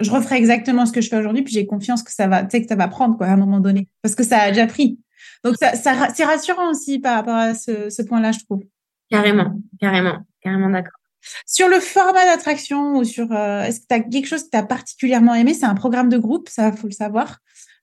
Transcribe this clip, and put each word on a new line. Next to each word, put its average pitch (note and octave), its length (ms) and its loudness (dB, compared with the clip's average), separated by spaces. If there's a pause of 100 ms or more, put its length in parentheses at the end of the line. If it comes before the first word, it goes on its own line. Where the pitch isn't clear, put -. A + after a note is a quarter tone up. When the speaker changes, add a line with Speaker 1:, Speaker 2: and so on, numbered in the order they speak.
Speaker 1:
Je G#3+ 100 0
referai C4 240 0
exactement A#3 500 4
ce A3+ 60 0
que B3 80 -2
je A#3 80 0
fais A3+ 100 -2
aujourd'hui, A3 260 0
puis C4+ 100 -6
j'ai G#3 120 0
confiance G#3 380 -4
que - 80 -18
ça G3 160 -2
va, F#3+ 160 2
tu F#3+ 80 -6
sais, A#3+ 100 2
que A#3 60 -10
ça A3+ 80 -2
va F3+ 140 0
prendre, A3+ 280 0
quoi, F#3 100 -2
à F#3+ 40 2
un G3 60 6
moment G3 240 2
donné, G3 260 0 (140)
parce G3+ 140 -2
que B3+ 80 0
ça A#3 160 2
a G3+ 120 2
déjà A3+ 160 4
pris. - 320 0 (460)
Donc, A#3 120 0
ça, B3+ 180 2
ça, C4 380 0
c'est D#4+ 120 0
rassurant E4 440 0
aussi C#4 300 -4
par B3+ 160 -2
rapport A3+ 200 -2
à A3+ 180 0
ce, G#3+ 360 -6
ce G#3 120 -8
point-là, A3+ 320 0
je A3 60 -6
trouve. G3 240 -8 (460)
Speaker 2:
Carrément, G#3 440 2 (260)
carrément, F#3 380 0 (260)
carrément F#3+ 260 -2
d'accord. F#3 220 -4 (560)
Speaker 1:
Sur F#4 220 2
le F#4 100 6
format F#4 460 2
d'attraction C#4+ 720 0
ou B3 60 2
sur, A#3 280 -4
euh, G#3 320 -2
est-ce A3+ 180 -6
que - 80 -20
t'as A#3+ 100 2
quelque A#3+ 280 -4
chose D#4 160 -6
que - 80 -20
t'as G#3+ 120 0
particulièrement A#3+ 720 2
aimé ? A#3 200 4
C'est D#4 120 -2
un G3+ 100 2
programme B3 340 0
de B3 80 2
groupe, A3+ 320 -2
ça, G#3+ 220 0
faut G#3+ 160 -10
le G3 60 -10
savoir. G#3 460 -6 (440)